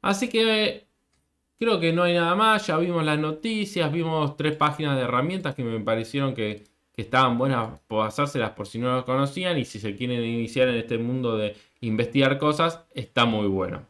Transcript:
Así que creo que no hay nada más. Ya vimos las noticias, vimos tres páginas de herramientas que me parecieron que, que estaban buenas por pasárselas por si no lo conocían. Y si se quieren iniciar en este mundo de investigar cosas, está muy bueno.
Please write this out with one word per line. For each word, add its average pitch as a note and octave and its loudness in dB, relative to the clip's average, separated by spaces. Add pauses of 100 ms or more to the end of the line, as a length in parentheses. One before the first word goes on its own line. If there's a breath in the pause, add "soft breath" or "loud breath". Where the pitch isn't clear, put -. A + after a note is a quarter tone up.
Así G3 0
que A3 0 (680)
creo A3+ 2
que E3 2
no F3 2
hay F3 4
nada E3+ 2
más. G#3+ 4
Ya D#3+ 2
vimos E3+ 0
las D3+ 2
noticias, E3 -2
vimos D#3+ 0
tres D3+ 0
páginas D3 0
de B2+ 0
herramientas C#3 -2
que C3 -6
me A2+ -2
parecieron A2+ -2
que, G#2+ -4 (280)
que - -8
estaban B2+ 4
buenas B2 0
por G#2+ 0
pasárselas A#2+ -2
por G#2 -10
si A2+ -8
no B2+ 0
lo B2+ -2
conocían. C#3 0
Y B2 -2
si - -12
se G2+ -6
quieren B2 -4
iniciar A#2 0
en B2 0
este A#2 -2
mundo A#2+ -2
de G#2 -2 (260 loud breath)
investigar B2 2
cosas, D#3 0
está A#2+ 0
muy G#2+ 2
bueno. F#2 -2